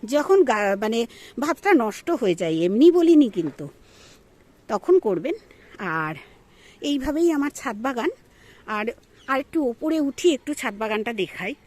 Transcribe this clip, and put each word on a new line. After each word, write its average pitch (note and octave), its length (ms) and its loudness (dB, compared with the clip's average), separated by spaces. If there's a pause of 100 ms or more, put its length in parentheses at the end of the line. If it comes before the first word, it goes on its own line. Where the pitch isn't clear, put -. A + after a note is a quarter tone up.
(140)
যখন D4+ 240 4 (120)
গা-, G#3 320 0
মানে A3+ 180 -2 (420)
ভাতটা D#4+ 280 -2 (140)
নষ্ট - 240 -8 (120)
হয়ে F3+ 200 0
যায়, E3 140 -2 (120)
এমনি A3 200 6 (100)
বলিনি D#4+ 320 6 (100)
কিন্তু, D3+ 280 -6 (1040)
তখন A3+ 240 2 (120)
করবেন। G3+ 280 -2 (680)
আর D#3 120 -6 (760)
এইভাবেই C#4+ 460 0
আমার C#4+ 240 -2
ছাদ A3+ 240 -8
বাগান। C#4 260 -4 (680)
আর, G#3+ 100 -4 (460)
আর C4+ 120 0
একটু - 140 -6 (120)
ওপরে D#4 260 -4 (120)
উঠি, - 280 0
একটু - 140 -10 (100)
ছাদ A3 220 -6
বাগানটা A3 300 -4 (100)
দেখাই F#3 300 -8 (140)